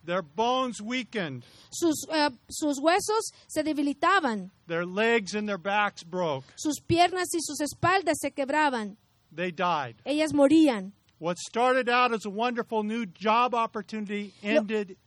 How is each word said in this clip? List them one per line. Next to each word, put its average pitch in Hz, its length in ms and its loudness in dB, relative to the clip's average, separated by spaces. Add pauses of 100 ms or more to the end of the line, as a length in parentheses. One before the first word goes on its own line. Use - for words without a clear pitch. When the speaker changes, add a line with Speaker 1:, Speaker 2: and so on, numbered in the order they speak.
Speaker 1:
Their 175 200 -2
bones 233 580 -2
weakened. 208 640 -6 (260)
Speaker 2:
Sus, - 400 -2
eh, 302 200 2 (180)
sus 294 320 -2
huesos 403 520 0 (140)
se 311 160 -4
debilitaban. 285 880 0 (160)
Speaker 1:
Their 170 200 -2
legs 208 480 0
and 214 120 -4
their 202 120 -4
backs 196 440 -2
broke. 170 440 -2 (100)
Speaker 2:
Sus 302 240 -4
piernas 349 540 2
y 339 80 0
sus 294 180 -8
espaldas 330 580 0
se 285 140 -4
quebraban. 262 640 -2 (340)
Speaker 1:
They 175 220 -4
died. 156 440 -2 (100)
Speaker 2:
Ellas 302 260 0
morían. 277 640 6 (240)
Speaker 1:
What 170 180 -2
started 247 540 0
out 247 240 4
as 208 100 -4
a 214 60 -6
wonderful 226 520 -2
new 220 220 -2
job 220 500 2
opportunity 208 760 -4 (100)
Speaker 2:
Lo, 208 60 -6
Speaker 1:
ended 208 480 0 (100)